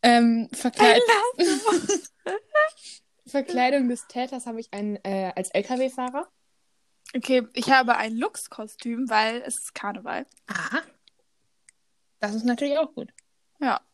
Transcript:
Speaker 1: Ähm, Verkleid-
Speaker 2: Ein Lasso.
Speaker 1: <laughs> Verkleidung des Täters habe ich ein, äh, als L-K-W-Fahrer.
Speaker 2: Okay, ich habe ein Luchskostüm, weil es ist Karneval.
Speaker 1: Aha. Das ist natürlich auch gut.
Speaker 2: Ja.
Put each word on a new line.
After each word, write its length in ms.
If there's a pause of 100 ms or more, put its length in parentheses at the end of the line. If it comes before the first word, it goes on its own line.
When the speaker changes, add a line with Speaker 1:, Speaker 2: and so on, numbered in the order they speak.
Speaker 1:
Ähm, 520
Verkleid- 480 (360)
Speaker 2:
Ein 80
Lasso. 260 (540)
Speaker 1:
<laughs> 120 (880)
Verkleidung 640
des 180
Täters 380
habe 140
ich 140
ein, 300
äh, 320
als 160
L-K-W-Fahrer. 760 (880)
Speaker 2:
Okay, 380
ich 180
habe 260
ein 180
Luchskostüm, 920
weil 360
es 140
ist 160
Karneval. 500 (220)
Speaker 1:
Aha. 340 (1400)
Das 160
ist 100
natürlich 320
auch 160
gut. 160 (500)
Speaker 2:
Ja. 220 (120)